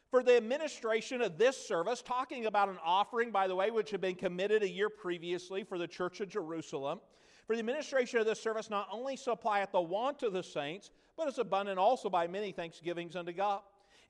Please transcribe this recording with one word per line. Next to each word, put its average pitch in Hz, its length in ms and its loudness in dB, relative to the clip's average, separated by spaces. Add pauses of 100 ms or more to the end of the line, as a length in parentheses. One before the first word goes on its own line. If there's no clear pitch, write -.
(100)
for 254 120 6
the 247 140 8
administration 240 840 0
of 185 160 0
this 247 200 4
service," 202 460 -2
talking 254 440 -4
about 202 220 4
an 185 140 -8
offering, 202 500 2
by 196 160 4
the 185 60 -2
way, 196 180 2
which 214 180 0
had 196 100 -2
been 185 140 0
committed 196 480 2
a 190 60 2
year 190 200 0
previously 180 760 -6
for 190 120 -8
the 175 120 -4
church 180 320 -6
of 202 80 -6
Jerusalem. 160 720 -6 (460)
"For 226 100 0
the 233 40 0
administration 254 600 0
of 214 60 2
this 214 140 2
service 220 300 -4
not 202 200 -2
only 254 260 -6
supplieth 208 560 0
the 185 100 4
want 226 400 -2
of 220 100 0
the 185 100 -2
saints, 156 480 -6 (260)
but 320 120 -2
is 262 100 -4
abundant 196 420 0
also 233 280 4
by 175 200 2
many 190 240 -4
thanksgivings 170 640 -6
unto 175 160 -6
God." 196 300 0 (480)